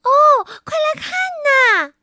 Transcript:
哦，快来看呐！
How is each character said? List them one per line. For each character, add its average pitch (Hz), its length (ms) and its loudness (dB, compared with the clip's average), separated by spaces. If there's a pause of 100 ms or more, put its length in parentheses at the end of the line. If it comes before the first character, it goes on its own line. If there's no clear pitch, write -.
哦， 554 420 4 (200)
快 - 140 -8
来 622 220 -4
看 - 120 -12 (320)
呐！ 466 580 0